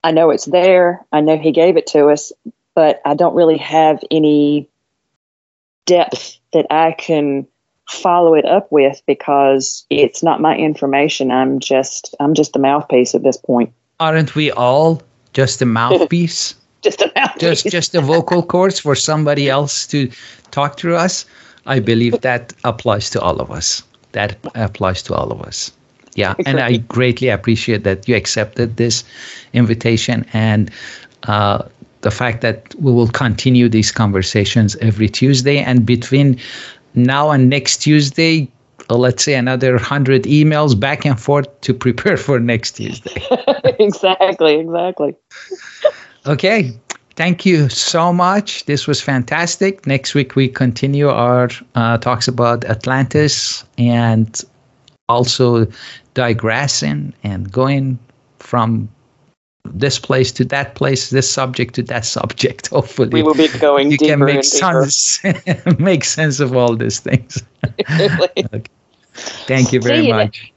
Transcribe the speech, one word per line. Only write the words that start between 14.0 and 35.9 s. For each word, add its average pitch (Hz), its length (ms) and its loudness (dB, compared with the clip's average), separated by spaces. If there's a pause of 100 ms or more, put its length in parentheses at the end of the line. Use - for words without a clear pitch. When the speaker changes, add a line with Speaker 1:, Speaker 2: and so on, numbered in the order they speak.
Speaker 2:
Aren't 160 340 0
we 151 180 0
all 147 500 2 (300)
just 135 300 0
a 123 40 2
Speaker 1:
<laughs> 113 140 2
Speaker 2:
mouthpiece? 165 760 0 (280)
Speaker 1:
Just - 180 -2
an - 100 2 (280)
Speaker 2:
Just, 170 280 0
Speaker 1:
outreach. - 60 -2
Speaker 2:
just 170 200 -4
the 170 80 2
vocal 165 420 0
cords 185 380 0
for 143 140 0
somebody 147 540 0
else 139 400 -2
to 139 220 -2 (400)
talk 143 280 -4
through 170 180 -2
us. 180 280 -2 (420)
I 131 140 0
believe 117 420 0
that 123 300 -2 (120)
applies 107 460 -2
to - 100 -4
all 87 200 -2
of - 100 -8
us. - 320 -6 (300)
That 104 240 -6 (180)
applies 101 500 -4
to - 100 -6
all - 160 -4
of - 120 -10
us. - 280 -12 (460)
Yeah, 98 180 0 (100)
and 135 160 0
I 123 80 0
Speaker 1:
Agreed. 117 200 0
Speaker 2:
greatly 127 420 0
appreciate 107 540 -2
that 95 240 -2
you 123 80 2
accepted 110 600 -4
this 117 280 -2 (500)
invitation 113 800 0
and, 110 360 0 (580)
uh, 104 340 0 (400)
the 110 80 0
fact 117 300 -4
that - 400 -6
we 139 120 2
will 120 160 4
continue 123 600 2
these 110 240 2
conversations 101 880 0
every 107 280 0
Tuesday. 135 500 2
And 123 280 2
between 131 500 2 (580)